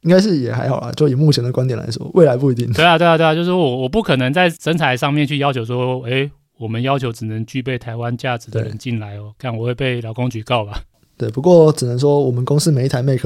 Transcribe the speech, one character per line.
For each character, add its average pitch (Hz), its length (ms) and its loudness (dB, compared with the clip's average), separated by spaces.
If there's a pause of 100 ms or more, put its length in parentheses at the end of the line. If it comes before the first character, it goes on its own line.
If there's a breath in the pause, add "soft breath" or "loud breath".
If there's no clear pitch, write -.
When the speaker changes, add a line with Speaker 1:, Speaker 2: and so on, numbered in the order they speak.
Speaker 1:
应 160 80 2
该 185 100 8
是 196 180 2
也 117 140 -2
还 123 160 -4
好 131 140 0
啦， 120 100 -10
就 147 160 2
以 131 60 2
目 147 180 4
前 127 100 2
的 120 80 -2
观 127 160 0
点 120 120 -2
来 113 120 -8
说， - 220 -8
未 175 140 6
来 123 100 4
不 135 160 2
一 - 20 2
定。 117 180 -4
Speaker 2:
对 151 120 2
啊， 170 140 6
对 170 80 4
啊， 165 100 4
对 160 100 2
啊， 156 80 2
就 170 80 -2
是 175 80 -2
我， 160 280 0
我 131 100 -2
不 208 140 0
可 147 140 0
能 127 140 0
在 175 220 2 (100)
人 165 140 0
才 143 180 0
上 139 180 -2
面 147 140 0
去 143 120 -4
要 143 120 0
求 123 140 -4
说， 127 380 -4
诶， 131 280 -2 (280)
我 113 100 -10
们 113 140 -4
要 135 160 0
求 127 120 -4
只 113 140 -10
能 110 220 -6
具 131 160 -8
备 127 160 -4
台 117 180 -10
湾 120 180 -6
价 123 220 -4
值 113 140 -14
的 110 120 -2
人 107 140 -8
进 117 220 -6
来 104 180 -10
哦， 104 220 -16
Speaker 1:
对。 127 120 -8
Speaker 2:
干， 117 60 -6
我 113 80 -6
会 123 100 -2
被 123 280 -4
劳 110 100 -8
工 123 160 -4
局 113 140 -8
告 117 220 -2
吧？ 104 180 -10 (360)
Speaker 1:
对， 113 100 -4
不 131 140 -6
过 160 300 8
只 147 120 -2
能 123 140 -2
说 143 200 2
我 135 120 0
们 123 160 -2
公 147 120 2
司 156 140 2
每 131 140 2
一 - 20 2
台 127 140 -2
Mac 135 240 2